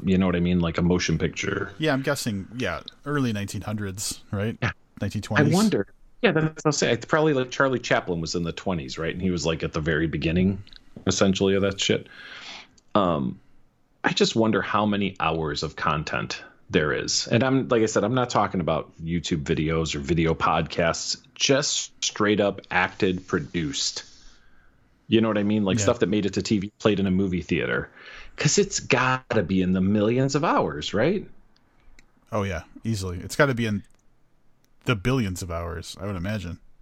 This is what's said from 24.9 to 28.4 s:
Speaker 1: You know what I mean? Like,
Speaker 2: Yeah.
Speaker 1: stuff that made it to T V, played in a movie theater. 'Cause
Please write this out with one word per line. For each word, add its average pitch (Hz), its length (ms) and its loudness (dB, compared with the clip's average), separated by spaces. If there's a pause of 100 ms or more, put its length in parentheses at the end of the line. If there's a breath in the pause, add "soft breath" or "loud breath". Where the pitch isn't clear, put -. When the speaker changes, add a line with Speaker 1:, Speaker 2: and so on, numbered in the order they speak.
Speaker 1:
You 110 120 6
know 113 80 4
what 104 100 2
I 104 40 2
mean? 104 220 2
Like, 95 140 2
Speaker 2:
Yeah. 104 60 -2
Speaker 1:
stuff - 140 4
that 95 100 2
made 104 160 2
it 95 100 -2
to 98 80 0
T 107 180 0
V, 101 180 -6
played 104 220 2
in 98 60 2
a 95 40 0
movie 92 320 0
theater. 62 480 -2 (460 loud breath)
'Cause - 220 2